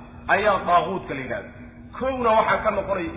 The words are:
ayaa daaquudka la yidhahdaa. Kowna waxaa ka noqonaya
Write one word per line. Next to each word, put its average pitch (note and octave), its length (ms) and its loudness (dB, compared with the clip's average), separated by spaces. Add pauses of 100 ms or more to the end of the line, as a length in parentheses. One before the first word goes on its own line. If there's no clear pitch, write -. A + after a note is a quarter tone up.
(280)
ayaa G3 360 4
daaquudka F3 500 2
la C#3 60 -6
yidhahdaa. A#2 320 -8 (400)
Kowna B3+ 380 0
waxaa G#3 280 4
ka A3 120 0
noqonaya F#3+ 460 -2